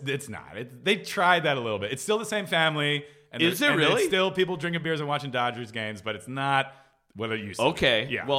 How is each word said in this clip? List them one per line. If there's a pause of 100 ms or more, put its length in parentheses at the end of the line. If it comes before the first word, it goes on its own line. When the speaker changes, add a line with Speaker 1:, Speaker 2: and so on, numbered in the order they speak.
Speaker 1:
it's
not.
It,
they
tried
that
a
little
bit.
It's
still
the
same
family. (280)
And
Speaker 2:
Is
Speaker 1:
they're,
Speaker 2:
it
Speaker 1:
and
it's
Speaker 2:
really?
Speaker 1:
still
people
drinking
beers
and
watching
Dodgers
games,
but
it's
not (420)
what
it
used
to
be.
Speaker 2:
Okay.
Speaker 1:
Yeah.
Speaker 2:
Well,